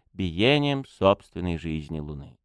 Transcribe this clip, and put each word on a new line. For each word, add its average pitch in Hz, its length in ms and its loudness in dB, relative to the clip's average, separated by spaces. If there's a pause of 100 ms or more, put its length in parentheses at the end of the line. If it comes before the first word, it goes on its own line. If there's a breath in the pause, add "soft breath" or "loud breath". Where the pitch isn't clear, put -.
(120)
биением 135 720 0
собственной 90 720 0
жизни 78 400 -6
Луны. 71 460 -12